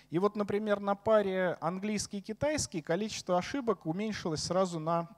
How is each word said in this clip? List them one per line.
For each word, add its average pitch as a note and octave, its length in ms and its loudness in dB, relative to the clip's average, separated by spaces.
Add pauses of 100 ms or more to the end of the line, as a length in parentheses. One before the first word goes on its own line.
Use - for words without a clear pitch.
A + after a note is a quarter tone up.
И D3 80 0
вот, G3+ 180 2
например, G#3 440 0
на G3+ 160 0
паре F#3+ 680 4
английский-китайский G3+ 1200 -2
количество F3+ 560 0
ошибок A3+ 480 -2
уменьшилось F3 580 -2
сразу F3 360 0
на E3 280 0 (100)